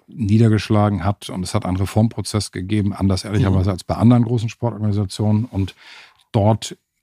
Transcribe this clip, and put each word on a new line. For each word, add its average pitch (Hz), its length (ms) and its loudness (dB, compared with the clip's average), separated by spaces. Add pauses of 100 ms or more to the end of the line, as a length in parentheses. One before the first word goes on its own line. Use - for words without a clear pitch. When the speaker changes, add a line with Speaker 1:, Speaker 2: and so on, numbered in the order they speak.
Speaker 1:
niedergeschlagen 104 960 2
hat. - 260 -4
Und 92 140 -6
es 85 100 -10
hat - 120 -2
einen 90 100 -2
Reformprozess 104 800 -2
gegeben, 98 400 -2
anders 95 320 0
ehrlicherweise 98 460 2
Speaker 2:
Mhm. - 20 0
Speaker 1:
als 90 100 -10
bei - 120 -4
anderen 120 280 4
großen 117 240 -2
Sportorganisationen. 107 960 -2
Und 98 320 -6 (560)
dort 107 460 2 (260)